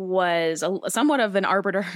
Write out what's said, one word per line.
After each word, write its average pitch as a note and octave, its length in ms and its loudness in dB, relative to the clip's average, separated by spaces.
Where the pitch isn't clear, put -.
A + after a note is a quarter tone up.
was E3+ 640 0
a, F3+ 160 -2
somewhat C#4 320 2
of G#3 160 0
an G3 80 2
arbiter F#3+ 520 0